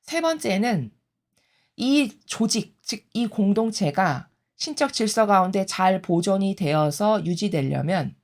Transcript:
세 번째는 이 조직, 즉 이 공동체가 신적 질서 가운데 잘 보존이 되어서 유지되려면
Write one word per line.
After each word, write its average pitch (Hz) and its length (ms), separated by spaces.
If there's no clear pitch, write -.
세 330 220
번째는 226 680
이 269 480
조직, - 580
즉 - 300
이 233 140
공동체가 196 1040
신적 285 380
질서 220 320
가운데 190 400
잘 185 340
보존이 190 540
되어서 156 720
유지되려면 156 960